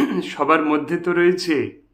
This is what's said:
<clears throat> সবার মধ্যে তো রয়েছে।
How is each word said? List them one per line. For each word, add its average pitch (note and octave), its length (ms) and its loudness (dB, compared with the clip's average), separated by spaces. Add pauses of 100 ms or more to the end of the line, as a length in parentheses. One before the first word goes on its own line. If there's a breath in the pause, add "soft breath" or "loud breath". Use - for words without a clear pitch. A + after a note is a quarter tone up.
<clears throat> F#3+ 220 0
সবার D#3 420 0
মধ্যে D3+ 320 0
তো F3 160 -2
রয়েছে। E3+ 680 0 (140)